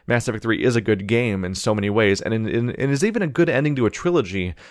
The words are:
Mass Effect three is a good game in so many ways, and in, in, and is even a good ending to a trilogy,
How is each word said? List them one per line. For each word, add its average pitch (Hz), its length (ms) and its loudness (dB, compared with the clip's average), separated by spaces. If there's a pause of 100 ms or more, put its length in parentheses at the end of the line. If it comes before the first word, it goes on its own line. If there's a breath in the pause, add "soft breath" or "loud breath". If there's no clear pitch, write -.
Mass 120 220 0
Effect 110 160 -4
three 113 180 0
is 117 140 4
a 117 40 2
good 101 280 0
game 110 360 0
in 92 120 -6
so 110 180 0
many 101 160 -2
ways, 101 300 2
and 107 120 -4
in, 110 140 -2
in, 117 240 0
and 139 220 -2
is 139 120 0
even 220 180 0
a 180 40 0
good 165 220 2
ending 143 260 0
to 123 120 2
a 104 40 2
trilogy, 98 640 -2 (160 loud breath)